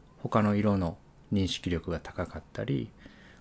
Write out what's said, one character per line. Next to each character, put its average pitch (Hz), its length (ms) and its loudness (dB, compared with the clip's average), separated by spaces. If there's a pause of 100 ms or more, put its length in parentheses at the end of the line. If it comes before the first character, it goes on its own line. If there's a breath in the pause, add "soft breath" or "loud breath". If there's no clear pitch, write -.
(200)
他 - 220 2
の 104 140 4
色 104 220 4
の 85 200 0 (340)
認 95 160 2
識 - 220 -4
力 87 220 -2
が 80 80 -2
高 - 260 -8
か - 140 -10
っ - 40 -14 (100)
た 110 100 -4
り、 120 260 -2 (520 loud breath)